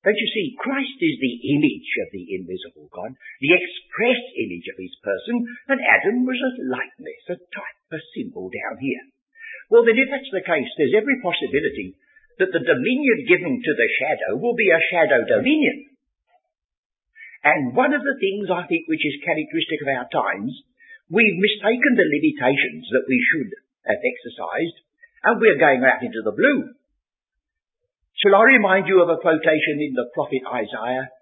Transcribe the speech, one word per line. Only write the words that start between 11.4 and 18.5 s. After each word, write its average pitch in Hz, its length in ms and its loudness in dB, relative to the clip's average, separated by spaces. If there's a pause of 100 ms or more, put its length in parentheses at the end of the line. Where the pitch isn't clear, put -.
that 185 120 2
the 170 160 -2
dominion 220 640 2
given 175 340 0
to 156 120 -2
the 117 140 0 (100)
shadow 131 440 -2
will 240 120 0
be 214 160 2
a 160 200 4
shadow 143 340 4
dominion. 262 640 0 (1600)
And 143 320 2
one 262 200 2
of 269 100 -4
the 277 160 -4
things, 196 300 -2